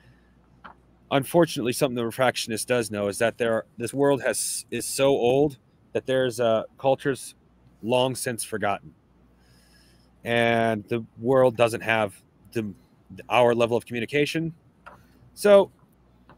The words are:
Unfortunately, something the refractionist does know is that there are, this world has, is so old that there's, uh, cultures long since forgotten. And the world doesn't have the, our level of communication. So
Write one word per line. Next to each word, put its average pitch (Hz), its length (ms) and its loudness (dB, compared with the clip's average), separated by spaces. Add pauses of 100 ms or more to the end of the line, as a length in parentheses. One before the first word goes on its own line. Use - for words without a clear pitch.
(1120)
Unfortunately, 135 600 0
something 127 240 -2
the 120 100 -2
refractionist 117 640 -2
does 120 240 0
know 104 160 -2
is 98 100 -6
that 113 180 0
there 117 160 -2
are, 110 140 -2 (100)
this 113 160 -8
world 139 300 2
has, - 480 -4
is 120 160 -6
so 139 220 0
old 135 500 2 (340)
that 117 140 -4
there's, 131 320 0
uh, 113 240 2 (160)
cultures 135 560 -2 (480)
long 127 320 0
since 117 300 -8
forgotten. 98 500 -6 (1300)
And 113 640 0
the 117 180 -4 (140)
world 127 380 2
doesn't 117 240 0
have 110 340 0 (380)
the, 107 200 -6 (560)
our 120 280 4
level 117 200 0
of 110 100 -4
communication. 147 680 -4 (800)
So 202 380 6 (640)